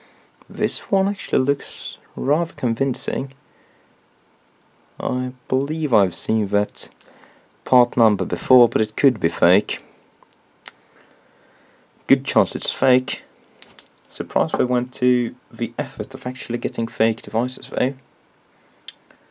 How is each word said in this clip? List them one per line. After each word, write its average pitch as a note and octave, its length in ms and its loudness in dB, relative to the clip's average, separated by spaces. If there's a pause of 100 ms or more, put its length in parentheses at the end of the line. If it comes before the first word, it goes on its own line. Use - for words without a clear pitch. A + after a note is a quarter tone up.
(500)
this - 400 -4
one G3 160 2
actually C3 380 -2
looks - 540 -6 (180)
rather D3+ 380 0
convincing. C3 800 -2 (1700)
I B2+ 320 -2 (160)
believe C#3+ 480 -2
I've G2 220 4
seen A2 320 0
that G2+ 400 -2 (760)
part B2 320 4
number G#2+ 280 4
before, A#2 440 6
but A2 140 0
it - 140 -6
could C3 240 2
be E2 80 0
fake. F2+ 520 2 (2250)
Good C3+ 160 2
chance - 320 0
it's - 160 -6
fake. B2+ 500 0 (840)
Surprised - 500 -4
they B2+ 60 4
went B2 300 -2
to B2 420 0 (160)
the A#2 260 -6
effort B2+ 360 -6
of - 120 -10
actually B2+ 320 -6
getting A#2 300 -4
fake A2+ 340 0
devices, B2 460 -4
though. C3 260 0 (1400)